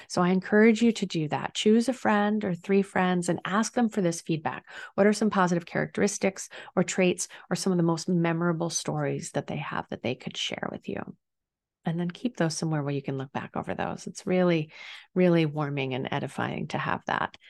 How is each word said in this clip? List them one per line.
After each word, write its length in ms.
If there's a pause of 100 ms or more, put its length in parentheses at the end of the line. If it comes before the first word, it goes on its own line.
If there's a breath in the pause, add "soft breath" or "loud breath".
So 140
I 80
encourage 520
you 100
to 140
do 220
that. 260
Choose 340
a 40
friend 520
or 100
three 280
friends 460
and 160
ask 300
them 140
for 120
this 200
feedback. 440 (300 loud breath)
What 120
are 60
some 180
positive 360
characteristics 800 (280 loud breath)
or 80
traits 440 (220 loud breath)
or 60
some 160
of 40
the 60
most 260
memorable 600
stories 640
that 140
they 100
have 340
that 120
they 120
could 220
share 340
with 180
you? 120 (840)
And 140
then 100
keep 260
those 200
somewhere 260
where 120
you 80
can 160
look 140
back 240
over 180
those. 320
It's 200
really, 460 (420 loud breath)
really 300
warming 480
and 180
edifying 580
to 100
have 280
that 300 (140)